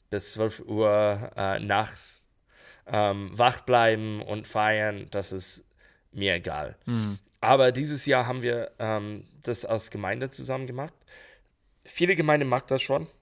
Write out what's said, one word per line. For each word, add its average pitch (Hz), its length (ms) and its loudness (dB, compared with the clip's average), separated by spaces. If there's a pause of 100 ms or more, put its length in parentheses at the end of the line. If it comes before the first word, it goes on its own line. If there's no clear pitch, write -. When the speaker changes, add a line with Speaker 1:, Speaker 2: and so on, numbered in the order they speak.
(120)
Speaker 1:
bis 101 220 -4
zwölf 110 260 -2
Uhr, 104 760 2
äh, 98 240 -2
nachts, 104 640 -4 (640)
ähm, 101 500 0
wach 120 260 2
bleiben 110 600 2
und 104 240 -8
feiern, 107 640 0
das 98 220 -6
ist - 320 -10 (480)
mir 95 240 0
egal. 76 500 -6
Speaker 2:
Mhm. 110 320 -2 (240)
Speaker 1:
Aber 127 300 8
dieses 143 340 -4
Jahr 127 220 2
haben 127 160 -4
wir, 120 340 -2
ähm, 107 480 -4 (160)
das - 240 -4
als 113 240 -2
Gemeinde 107 400 -4
zusammen 131 380 -8
gemacht. 131 260 -10 (920)
Viele 180 300 2
Gemeinden 151 320 4
macht 127 220 0
das 131 140 2
schon. 156 240 -2 (140)